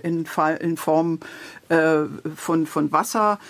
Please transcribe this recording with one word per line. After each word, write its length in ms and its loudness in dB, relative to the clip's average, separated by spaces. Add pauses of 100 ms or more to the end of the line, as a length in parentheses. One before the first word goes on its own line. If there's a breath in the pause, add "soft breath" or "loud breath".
in 220 -2
Fall, 320 0
in 220 -2
Form, 400 2 (500 loud breath)
äh, 360 4 (320)
von, 300 0
von 260 -2
Wasser 460 2 (120)